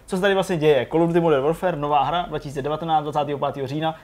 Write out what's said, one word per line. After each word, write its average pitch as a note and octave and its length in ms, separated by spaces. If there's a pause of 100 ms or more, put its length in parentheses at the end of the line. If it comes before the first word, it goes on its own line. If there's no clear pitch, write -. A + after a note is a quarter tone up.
co - 100
se F3+ 60
tady G3 120
vlastně F#3+ 240
děje. D3 340
Call D#3+ 120
of E3+ 40
Duty E3+ 120
Modern D#3 240
Warfare, E3 340
nová D3 260
hra, E3+ 260
dva D3+ 100
tisíce C#3 220
devatenáct, D3+ 420
dvacátého D3 360
pátého C#3 280
října, D#3 360